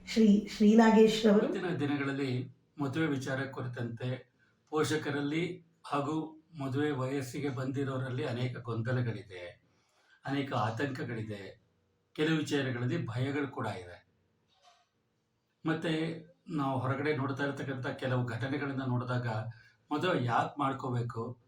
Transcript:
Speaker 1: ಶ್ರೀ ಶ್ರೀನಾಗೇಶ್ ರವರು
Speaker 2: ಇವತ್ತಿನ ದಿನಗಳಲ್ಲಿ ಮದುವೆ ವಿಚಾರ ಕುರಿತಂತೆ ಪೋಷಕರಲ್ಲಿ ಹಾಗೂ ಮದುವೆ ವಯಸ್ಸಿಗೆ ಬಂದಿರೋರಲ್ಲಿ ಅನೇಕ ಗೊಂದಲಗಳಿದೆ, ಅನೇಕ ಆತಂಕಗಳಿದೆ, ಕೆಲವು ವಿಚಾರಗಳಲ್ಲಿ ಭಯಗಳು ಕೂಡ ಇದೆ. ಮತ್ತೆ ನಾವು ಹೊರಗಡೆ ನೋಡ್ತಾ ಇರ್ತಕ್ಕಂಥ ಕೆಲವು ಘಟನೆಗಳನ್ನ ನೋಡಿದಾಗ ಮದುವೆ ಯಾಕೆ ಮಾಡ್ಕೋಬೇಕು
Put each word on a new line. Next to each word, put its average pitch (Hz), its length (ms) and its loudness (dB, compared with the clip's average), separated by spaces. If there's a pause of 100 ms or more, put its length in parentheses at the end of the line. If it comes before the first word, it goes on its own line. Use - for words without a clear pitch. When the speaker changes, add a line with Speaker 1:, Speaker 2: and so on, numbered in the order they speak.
(120)
Speaker 1:
ಶ್ರೀ 208 440 6
ಶ್ರೀನಾಗೇಶ್ 220 680 8
ರವರು 208 160 8
Speaker 2:
ಇವತ್ತಿನ 175 340 -2
ದಿನಗಳಲ್ಲಿ 139 800 -2 (280)
ಮದುವೆ 156 240 0
ವಿಚಾರ 135 320 -2 (120)
ಕುರಿತಂತೆ 123 840 -6 (380)
ಪೋಷಕರಲ್ಲಿ 147 960 -2 (160)
ಹಾಗೂ 143 600 -4 (200)
ಮದುವೆ 139 280 0
ವಯಸ್ಸಿಗೆ 135 580 -4
ಬಂದಿರೋರಲ್ಲಿ 131 760 -4
ಅನೇಕ 123 380 -2
ಗೊಂದಲಗಳಿದೆ, 113 960 -4 (680)
ಅನೇಕ 135 280 -2
ಆತಂಕಗಳಿದೆ, 110 1040 -4 (560)
ಕೆಲವು 160 200 2
ವಿಚಾರಗಳಲ್ಲಿ 135 720 -2
ಭಯಗಳು 139 420 -2
ಕೂಡ 120 180 -6
ಇದೆ. - 400 -10 (1600)
ಮತ್ತೆ 160 580 -2 (240)
ನಾವು 139 300 0
ಹೊರಗಡೆ 135 380 0
ನೋಡ್ತಾ 139 280 -2
ಇರ್ತಕ್ಕಂಥ 135 420 -4
ಕೆಲವು 127 400 -2
ಘಟನೆಗಳನ್ನ 135 640 -4
ನೋಡಿದಾಗ 123 380 -2 (680)
ಮದುವೆ 151 320 2
ಯಾಕೆ 117 340 2
ಮಾಡ್ಕೋಬೇಕು 123 880 -2